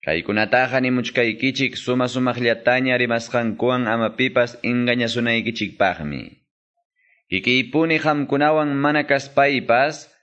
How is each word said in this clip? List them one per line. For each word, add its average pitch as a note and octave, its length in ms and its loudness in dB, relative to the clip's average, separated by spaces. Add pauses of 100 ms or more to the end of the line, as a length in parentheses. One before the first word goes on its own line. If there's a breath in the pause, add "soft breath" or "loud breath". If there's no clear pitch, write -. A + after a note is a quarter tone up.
Kaykunataqa G#2+ 760 0
nimuchkaykichik B2+ 960 -2
suma B2+ 280 -2
sumaqllataña B2 920 0
rimasqankuwan A#2+ 920 0
ama A2+ 240 0
pipas B2 380 0 (100)
engañasunaykichikpaqmi. A2+ 1600 -2 (1080)
Kikiykipuni B2+ 680 0
qamkunawan D3 720 0
mana C#3+ 320 0
kaspaypas C#3 1040 2 (140)